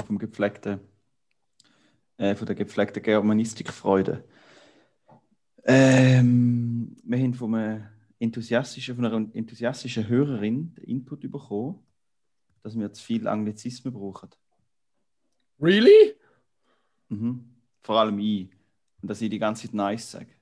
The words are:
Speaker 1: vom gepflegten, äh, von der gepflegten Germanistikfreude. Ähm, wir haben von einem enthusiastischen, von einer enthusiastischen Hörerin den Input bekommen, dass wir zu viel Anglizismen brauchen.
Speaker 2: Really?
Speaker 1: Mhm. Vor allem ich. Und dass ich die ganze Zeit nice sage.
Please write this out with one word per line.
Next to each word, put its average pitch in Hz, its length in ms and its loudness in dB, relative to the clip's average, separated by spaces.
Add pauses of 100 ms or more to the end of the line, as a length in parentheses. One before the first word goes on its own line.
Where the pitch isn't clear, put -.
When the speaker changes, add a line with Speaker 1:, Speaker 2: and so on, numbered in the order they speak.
Speaker 1:
vom 104 140 -6
gepflegten, 101 600 -6 (1400)
äh, 101 180 -2
von 110 120 -10
der 101 100 -4
gepflegten 104 460 -4
Germanistikfreude. 107 1200 0 (1400)
Ähm, 123 1400 4
wir 120 140 -2
haben 127 160 0
von 117 200 -6
einem 107 320 -4 (320)
enthusiastischen, 120 800 -4
von 120 80 -4
einer 110 300 -2
enthusiastischen 117 760 -8
Hörerin 120 640 -2
den - 100 -20
Input 131 360 -10 (100)
bekommen, 135 480 -10 (840)
dass 110 160 -12
wir 101 140 -6
zu - 100 -20
viel 110 260 -6
Anglizismen 107 640 -8
brauchen. 98 360 -14 (1300)
Speaker 2:
Really? 240 540 8 (920)
Speaker 1:
Mhm. 117 360 -6 (380)
Vor 110 180 0
allem 104 180 0
ich. 101 300 -4 (540)
Und 98 80 -10
dass 104 120 -8
ich 107 80 -4
die 104 80 -6
ganze 110 280 -4
Zeit 110 80 -14
nice 104 360 -4
sage. - 200 -20 (100)